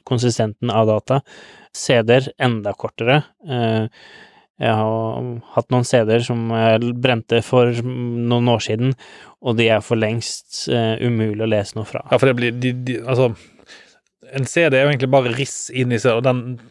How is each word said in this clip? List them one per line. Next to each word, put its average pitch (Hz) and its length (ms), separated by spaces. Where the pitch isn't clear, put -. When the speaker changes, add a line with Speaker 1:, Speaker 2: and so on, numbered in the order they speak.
Speaker 1:
konsistenten 117 680
av 110 160
data. 110 320
C - 280
D-er 123 380
enda 110 340
kortere. 127 520
Eh, 113 420
jeg 113 160
har 113 640
hatt - 160
noen 127 120
C 120 220
D-er 113 160
som 117 300
jeg 113 500
brente 117 420
for 123 280
noen 120 680
år 113 140
siden, 120 320
og 113 160
de 113 120
er 110 120
for 117 160
lengst, - 720
eh, 113 320
umulig 110 400
å 110 80
lese 104 260
noe 110 100
fra. - 260
Speaker 2:
Ja, 123 80
for 131 80
det 127 100
blir, 120 140
de, 123 220
de, 123 280
altså, 123 300
en 135 120
C 170 240
D 131 80
er 135 80
jo 147 60
egentlig 131 180
bare 127 240
riss - 380
inn 127 200
i 120 60
C 123 120
D, 113 40
og 117 100
den 127 360